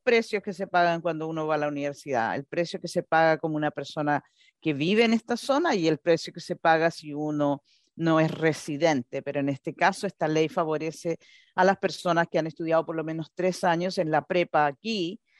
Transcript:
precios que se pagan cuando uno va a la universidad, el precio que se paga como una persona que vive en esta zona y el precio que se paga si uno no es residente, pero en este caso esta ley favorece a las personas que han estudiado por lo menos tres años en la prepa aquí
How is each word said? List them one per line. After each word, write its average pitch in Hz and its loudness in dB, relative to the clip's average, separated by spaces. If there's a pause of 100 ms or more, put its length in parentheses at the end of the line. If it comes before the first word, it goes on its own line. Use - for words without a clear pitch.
precios 226 2
que 208 -8
se 185 -6
pagan 170 2
cuando 160 -4
uno 160 -4
va 156 0
a 151 2
la 147 -2
universidad, 139 -2
el 135 -6
precio 175 -4
que 175 -8
se 175 -4
paga 160 4
como 156 -4
una 151 -2
persona 147 -4 (360)
que 160 0
vive 180 2
en 226 2
esta 233 -2
zona 285 0
y 165 0
el 160 2
precio - 0
que 165 -14
se - -8
paga 165 4
si 151 -12
uno 147 -2 (340)
no 160 2
es 160 4
residente, 147 0
pero 143 -6
en 139 0
este 139 -6
caso 190 0
esta 175 -4
ley 160 2
favorece 160 -4 (360)
a 185 2
las 190 4
personas 170 0
que 175 -2
han 160 0
estudiado 160 0
por 165 -8
lo 160 -4
menos 160 -6
tres 180 -2
años 175 0
en 165 0
la 147 2
prepa 165 2
aquí 190 -4 (200)